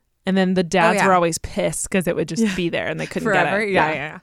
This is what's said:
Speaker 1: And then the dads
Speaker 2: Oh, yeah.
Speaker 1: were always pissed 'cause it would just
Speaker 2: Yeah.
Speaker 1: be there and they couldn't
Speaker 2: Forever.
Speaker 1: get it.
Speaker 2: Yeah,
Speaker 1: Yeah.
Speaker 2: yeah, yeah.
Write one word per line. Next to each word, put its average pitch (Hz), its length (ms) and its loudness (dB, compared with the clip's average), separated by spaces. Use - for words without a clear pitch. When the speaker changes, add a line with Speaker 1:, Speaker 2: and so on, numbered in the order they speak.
Speaker 1:
And 190 100 0
then 185 180 4
the 185 100 2
dads 175 340 2
Speaker 2:
Oh, 185 40 2
yeah. - 40 4
Speaker 1:
were 185 80 6
always 170 240 2
pissed - 520 -4
'cause 180 180 0
it 170 80 0
would - 120 -2
just 165 140 -2
Speaker 2:
Yeah. 202 140 0
Speaker 1:
be 175 120 0
there 165 200 -4
and 160 120 -6
they 165 60 -6
couldn't 220 220 -6
Speaker 2:
Forever. 185 320 0
Speaker 1:
get 220 80 -4
it. 196 40 -4
Speaker 2:
Yeah, 160 160 2
Speaker 1:
Yeah. 156 60 -2
Speaker 2:
yeah, 139 80 -6
yeah. 185 80 -16